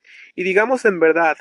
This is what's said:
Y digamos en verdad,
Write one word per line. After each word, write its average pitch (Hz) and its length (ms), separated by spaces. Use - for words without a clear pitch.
Y 180 100
digamos 220 420
en 190 120
verdad, 160 420